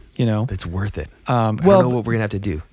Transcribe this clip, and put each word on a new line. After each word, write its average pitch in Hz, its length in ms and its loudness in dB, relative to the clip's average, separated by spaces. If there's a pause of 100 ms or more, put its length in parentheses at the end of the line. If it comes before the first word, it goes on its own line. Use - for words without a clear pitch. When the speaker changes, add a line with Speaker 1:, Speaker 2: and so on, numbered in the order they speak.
(160)
Speaker 1:
You 127 100 0
know? 107 200 0
Speaker 2:
But 107 80 -6
it's - 120 -8
worth 92 320 -6
it. 73 100 -8 (200)
Speaker 1:
Um, 113 340 0
Speaker 2:
I 175 40 2
Speaker 1:
well, 196 160 8
Speaker 2:
don't 131 80 0
know 123 60 0
what 110 80 -2
we're 92 100 -4
gonna 110 80 0
have 104 80 -2
to 101 80 -4
do. 90 240 -6 (100)